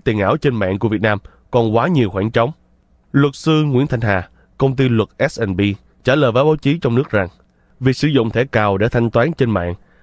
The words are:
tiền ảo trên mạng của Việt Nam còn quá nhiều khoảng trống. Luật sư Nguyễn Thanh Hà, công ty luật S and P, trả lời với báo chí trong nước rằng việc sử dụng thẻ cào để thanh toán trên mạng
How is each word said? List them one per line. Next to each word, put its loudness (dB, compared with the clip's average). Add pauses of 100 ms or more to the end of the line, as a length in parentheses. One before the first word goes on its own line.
tiền 0
ảo 0
trên -2
mạng -2
của -2
Việt -2
Nam 0 (320)
còn 0
quá 0
nhiều 2
khoảng -2
trống. 0 (600)
Luật 2
sư 0
Nguyễn 0
Thanh -4
Hà, -2 (300)
công 0
ty 2
luật 2 (220)
S -8
and -2
P, 2 (420)
trả 2
lời 2
với 2
báo 2
chí -2
trong -2
nước -2
rằng 0 (520)
việc 0
sử 0
dụng 0
thẻ 0
cào 0
để 0
thanh 0
toán 0
trên 0
mạng -2 (280)